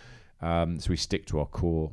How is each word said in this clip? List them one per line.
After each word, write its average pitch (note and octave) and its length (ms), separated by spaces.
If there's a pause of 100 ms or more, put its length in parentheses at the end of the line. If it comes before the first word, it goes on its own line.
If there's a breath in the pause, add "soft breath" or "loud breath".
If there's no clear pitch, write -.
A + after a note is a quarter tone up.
(400 loud breath)
Um, E2+ 400
so - 100
we A2+ 60
stick - 300
to D#2+ 120
our D2 80
core D#2+ 460